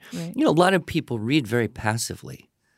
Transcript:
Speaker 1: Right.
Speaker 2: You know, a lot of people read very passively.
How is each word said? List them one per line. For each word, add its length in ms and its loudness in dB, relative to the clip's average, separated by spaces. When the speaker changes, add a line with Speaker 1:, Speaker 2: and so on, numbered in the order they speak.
Speaker 1:
Right. 240 -8
Speaker 2:
You 80 2
know, 80 4
a 120 4
lot 100 4
of 120 0
people 320 -4
read 300 0
very 180 2
passively. 840 -6